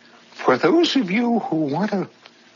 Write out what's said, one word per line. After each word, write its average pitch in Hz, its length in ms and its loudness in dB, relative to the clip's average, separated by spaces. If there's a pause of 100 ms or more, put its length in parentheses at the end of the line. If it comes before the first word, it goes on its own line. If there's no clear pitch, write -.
(320)
for - 260 0
those 320 380 2
of 190 160 0
you 233 260 0
who 160 280 -2
want 165 260 -2
to 180 160 -4 (480)